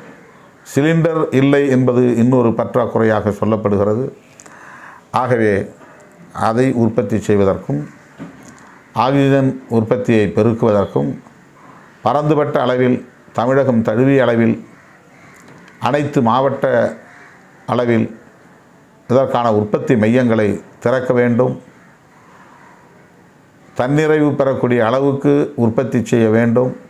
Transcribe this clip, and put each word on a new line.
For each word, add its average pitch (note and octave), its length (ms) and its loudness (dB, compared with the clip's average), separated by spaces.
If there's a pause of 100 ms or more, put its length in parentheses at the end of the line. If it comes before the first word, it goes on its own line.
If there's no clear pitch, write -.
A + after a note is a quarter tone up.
(760)
சிலிண்டர் D#3+ 600 0
இல்லை C#3 340 2
என்பது B2 480 2
இன்னொரு A#2+ 320 2
பற்றாக்குறையாக A2+ 800 0
சொல்லப்படுகிறது. G#2 840 -2 (960)
ஆகவே, A2+ 600 0 (600)
அதை A#2 400 0
உற்பத்தி A2+ 480 -2
செய்வதற்கும், G2+ 680 -2 (1040)
ஆக்சிஜன் C3+ 760 0
உற்பத்தியை A2 680 0
பெருக்குவதற்கும், A2 840 0 (840)
பரந்துபட்ட D3 520 0
அளவில், B2+ 520 0 (240)
தமிழகம் B2 500 0
தழுவிய B2+ 400 2
அளவில், A#2 440 0 (1120)
அனைத்து C#3 420 0
மாவட்ட B2 720 0 (680)
அளவில் A#2 540 -2 (880)
இதற்கான B2 460 0
உற்பத்தி G#2+ 420 -2
மையங்களை A2 680 0 (160)
திறக்க B2+ 340 -2
வேண்டும். B2 480 0 (2250)
தன்னிறைவு D3 580 2
பெறக்கூடிய B2 520 0
அளவுக்கு C#3 680 0
உற்பத்தி A#2+ 480 -2
செய்ய A#2 240 2
வேண்டும். A#2 480 0 (140)